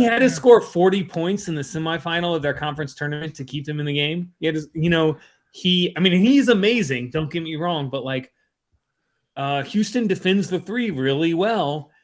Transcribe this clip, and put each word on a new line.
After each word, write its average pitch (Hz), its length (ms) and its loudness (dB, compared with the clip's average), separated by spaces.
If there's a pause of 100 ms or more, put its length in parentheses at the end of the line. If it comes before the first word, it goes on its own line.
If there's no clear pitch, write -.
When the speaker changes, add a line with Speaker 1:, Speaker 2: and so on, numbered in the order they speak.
Speaker 1:
that. 233 80 2
Speaker 2:
had 233 60 0
to 262 80 4
Speaker 1:
Yeah. 240 60 4
Speaker 2:
score 233 280 8
forty 190 420 2
points 180 460 -6
in 165 60 -4
the 147 80 -4
semifinal 165 760 -4
of 147 60 -4
their 143 120 0
conference 143 400 -6
tournament 147 420 -8
to 139 80 -12
keep 143 200 -8
them 151 160 -6
in 147 60 -4
the 147 80 -4
game. 160 460 -2
He 156 60 -2
had 160 100 0
to, 156 60 -6 (120)
you 165 160 0
know, 160 260 2 (360)
he, 180 440 0
I - 40 -2
mean, 185 120 4
he's 233 360 4
amazing, 185 640 0
don't 156 200 -4
get 170 120 -6
me 160 140 -8
wrong, 156 340 -4
but, 127 140 -6
like, 131 280 -6 (1040)
uh, 139 260 -2
Houston 214 440 -2
defends 190 440 0
the 180 100 -2
three 226 300 -4
really 139 420 0
well, 165 580 -2 (140)